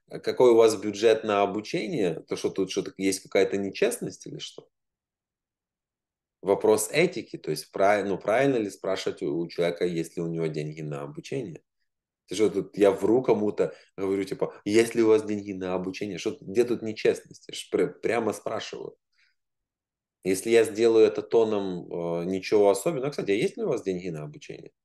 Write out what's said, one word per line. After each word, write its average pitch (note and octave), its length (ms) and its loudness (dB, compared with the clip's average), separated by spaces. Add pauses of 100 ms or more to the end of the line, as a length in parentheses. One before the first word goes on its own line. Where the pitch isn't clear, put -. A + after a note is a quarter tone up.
какой A#2+ 440 4
у A2+ 40 8
вас A2+ 200 8
бюджет G#2+ 480 2
на G2+ 180 2
обучение, G#2+ 800 -2
то - 160 -8
что G2+ 140 -2
тут F#2+ 200 -2
что-то - 260 -4
есть F#2+ 240 0
какая-то G2 360 0
нечестность G2 720 -4
или - 120 -14
что? - 300 -16 (1700)
Вопрос G#2+ 500 2
этики, D#3 460 -2
то - 140 -10
есть D2+ 200 -8
прав-, G2 360 2
ну, G2 100 -2
правильно C3 400 0
ли G#2+ 140 -2
спрашивать F#2+ 520 -6
у, D#2 140 -4
у E2+ 120 -4
человека, E2+ 360 -4
есть E2 320 -4
ли F2 60 -6
у E2+ 40 -4
него E2 200 -4
деньги D#2 340 -8
на D2 220 -8
обучение? G2+ 600 -12 (640)
Ты F#2 80 -8
что, G#2 120 4
тут F#2 300 -4
я G2 140 6
вру G#2+ 300 2
кому-то, G#2 520 0 (220)
говорю, G2 280 -2
типа, F#2+ 300 -6 (100)
"Есть A2+ 300 4
ли A#2 80 2
у A2 60 4
вас G#2+ 160 6
деньги G2+ 280 -6
на F#2 220 -6
обучение?" F#2 420 -6
Что, - 240 -6
где G#2 240 0
тут A#2 160 -4
нечестность? - 680 -4
Я - 60 -14
ж - 160 -14
пря-, F2+ 220 0
прямо G#2+ 400 -2
спрашиваю. - 640 -10 (1300)
Если F#2+ 260 -2
я A2+ 140 6
сделаю A2 420 6
это G#2 160 0
тоном, F2+ 1000 -2
э, - 40 -6
"Ничего G2+ 440 4
особенного", C#3 400 0
кстати, F3+ 200 -6
а G2 40 4
есть D3+ 220 -2
ли A3+ 80 -8
у G3+ 40 -2
вас B2 140 -2
деньги F#2 280 -4
на D#2 120 -8
обучение? - 500 -16 (120)